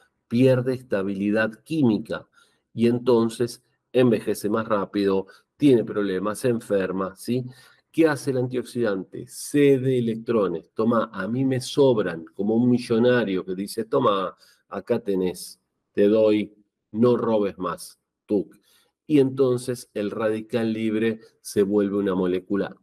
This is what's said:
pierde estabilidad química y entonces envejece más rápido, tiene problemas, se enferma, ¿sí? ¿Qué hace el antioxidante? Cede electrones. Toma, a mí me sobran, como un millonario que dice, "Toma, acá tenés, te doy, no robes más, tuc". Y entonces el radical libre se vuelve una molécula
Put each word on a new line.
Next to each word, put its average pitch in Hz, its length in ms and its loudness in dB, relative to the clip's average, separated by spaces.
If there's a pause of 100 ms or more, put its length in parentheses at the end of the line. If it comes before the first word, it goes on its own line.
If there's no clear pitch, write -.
(280)
pierde 127 460 2
estabilidad 104 880 -2
química 107 640 -2 (440)
y 113 140 0
entonces 120 800 0 (280)
envejece 113 560 2
más 110 200 -2
rápido, 98 580 0 (300)
tiene 131 280 4
problemas, 101 540 -4
se 127 120 -2
enferma, 95 640 -2
¿sí? 127 280 -4 (460)
¿Qué 160 160 2
hace 139 240 -2
el 127 60 -2
antioxidante? 120 880 -4
Cede 135 720 2
electrones. 110 760 -2
Toma, 113 400 0
a 95 140 -8
mí 123 180 -2
me 131 160 0
sobran, 107 640 0
como 104 280 -4
un 123 160 4
millonario 117 720 2
que 92 120 -8
dice, 101 300 -8
"Toma, 104 500 0 (320)
acá 113 320 -4
tenés, 92 600 -4 (320)
te 104 140 4
doy, 107 480 2 (380)
no 120 240 4
robes 107 420 -2
más, - 400 -8 (260)
tuc". 101 300 -2 (500)
Y 151 140 2
entonces 131 760 0
el 104 180 -4
radical 113 600 -2
libre 110 460 -2 (220)
se - 240 0
vuelve 101 320 0
una 101 180 0
molécula 92 680 -2